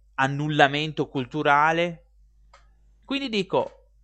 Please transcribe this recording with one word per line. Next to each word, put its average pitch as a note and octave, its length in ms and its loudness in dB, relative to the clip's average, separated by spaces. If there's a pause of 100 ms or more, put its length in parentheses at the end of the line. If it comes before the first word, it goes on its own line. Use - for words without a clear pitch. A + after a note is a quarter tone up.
(160)
annullamento D3 920 0
culturale. D3+ 960 0 (1000)
Quindi C#4 240 -6
dico, - 640 -4 (140)